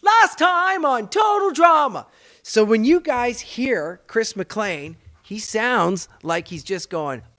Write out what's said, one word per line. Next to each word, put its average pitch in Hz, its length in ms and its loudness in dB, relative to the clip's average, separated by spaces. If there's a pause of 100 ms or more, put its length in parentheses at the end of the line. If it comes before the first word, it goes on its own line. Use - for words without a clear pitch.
Last 415 360 4
time 359 460 0
on 247 240 0
Total 415 420 2
Drama. 294 560 2 (360)
So - 220 2
when 214 200 2
you 320 160 4
guys 247 400 -4
hear 180 640 -4
Chris 226 300 -2
McLean, 175 600 -6 (260)
he 202 160 -14
sounds 214 720 -2 (140)
like 165 260 -4
he's 160 160 -12
just 185 240 -8
going 147 340 -6 (160)